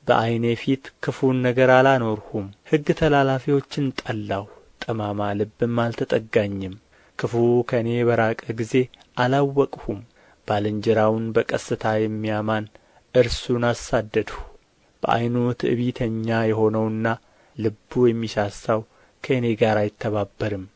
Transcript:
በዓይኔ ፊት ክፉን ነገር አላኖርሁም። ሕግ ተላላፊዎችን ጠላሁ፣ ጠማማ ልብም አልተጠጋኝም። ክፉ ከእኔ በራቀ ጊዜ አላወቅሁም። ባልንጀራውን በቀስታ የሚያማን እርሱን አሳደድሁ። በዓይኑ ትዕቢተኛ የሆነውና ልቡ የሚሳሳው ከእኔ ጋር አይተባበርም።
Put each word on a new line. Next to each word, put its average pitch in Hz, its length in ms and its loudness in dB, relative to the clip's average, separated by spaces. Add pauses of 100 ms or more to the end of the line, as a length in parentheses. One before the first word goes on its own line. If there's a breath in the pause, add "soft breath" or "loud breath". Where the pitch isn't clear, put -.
በዓይኔ 117 420 2 (100)
ፊት - 280 -2 (160)
ክፉን 131 420 0
ነገር 127 280 4
አላኖርሁም። 120 760 2 (200)
ሕግ 151 200 0 (100)
ተላላፊዎችን 139 880 2 (100)
ጠላሁ፣ 104 500 -6 (340)
ጠማማ 104 540 -4
ልብም 117 440 -2
አልተጠጋኝም። 110 1000 -2 (420 soft breath)
ክፉ 113 160 -4 (320)
ከእኔ 117 240 -2 (140)
በራቀ 113 380 2 (120)
ጊዜ 113 200 -6 (420 loud breath)
አላወቅሁም። 135 840 0 (480 soft breath)
ባልንጀራውን 107 800 0
በቀስታ - 540 -4 (120)
የሚያማን 107 680 -2 (500 soft breath)
እርሱን 120 520 2
አሳደድሁ። 110 720 -2 (640)
በዓይኑ 120 340 0 (200)
ትዕቢተኛ 117 720 -2 (160)
የሆነውና 110 600 0 (500 soft breath)
ልቡ 107 360 -6 (120)
የሚሳሳው 113 760 0 (440 soft breath)
ከእኔ 127 300 0
ጋር 110 220 2
አይተባበርም። 104 880 -4 (120)